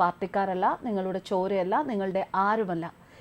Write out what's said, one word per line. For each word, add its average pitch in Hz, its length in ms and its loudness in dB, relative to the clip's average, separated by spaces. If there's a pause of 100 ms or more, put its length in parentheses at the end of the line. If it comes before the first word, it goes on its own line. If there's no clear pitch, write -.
പാർട്ടിക്കാരല്ല, 185 640 0 (200)
നിങ്ങളുടെ 185 440 -2
ചോരയല്ല, 190 440 0 (160)
നിങ്ങളുടെ 190 340 -2 (240)
ആരുമല്ല. 185 380 0 (340)